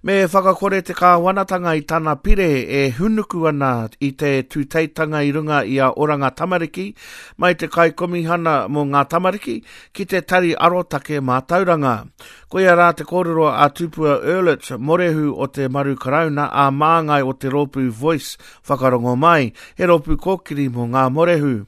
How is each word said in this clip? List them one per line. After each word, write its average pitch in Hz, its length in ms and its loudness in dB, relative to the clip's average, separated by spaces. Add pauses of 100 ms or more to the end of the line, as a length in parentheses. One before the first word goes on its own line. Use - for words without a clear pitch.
Me 196 240 2
whakakore 190 560 2
te - 160 -10
kāwanatanga 180 800 2
i 147 80 -6
tana 156 320 -2
pire 196 280 2 (200)
e 139 300 0
hunuku 202 500 -2
ana 135 400 0 (160)
i 139 60 -2 (100)
te 139 240 0
tūteitanga 151 800 -4
i 143 80 0
runga 151 320 -2
i 127 160 -2
a 131 160 2
oranga 143 400 0
tamariki, 180 540 -4 (500)
mai 180 160 2
te - 160 -6
kaikomihana 165 960 0
mō 147 240 -2
ngā 143 160 2
tamariki, 185 500 -2 (380)
ki 196 160 -8
te 185 160 -2
tari 180 320 2
arotake 151 640 -2
mā 127 240 0
tauranga. 160 600 0 (420)
Ko 180 80 -4
ia 185 160 6
rā 175 240 6
te 151 80 -12
kōrero 170 480 0
a 143 160 4
tupua 156 560 -2
Earlett 160 480 0
Morehu 156 640 0
o 135 80 -2
te 135 240 -4
Maru 139 240 -2
Karauna 147 560 -2
a 139 240 2
māngai 151 480 2
o 131 160 -4
te 135 80 -8
rōpū 135 440 -2
Voice 139 480 -4 (280)
whakarongo 123 480 0
mai, 147 380 4 (260)
he 180 80 0
rōpū 160 320 2
kōkiri 160 480 -4
mō 120 300 -4
ngā 131 180 2
Morehu. 147 540 2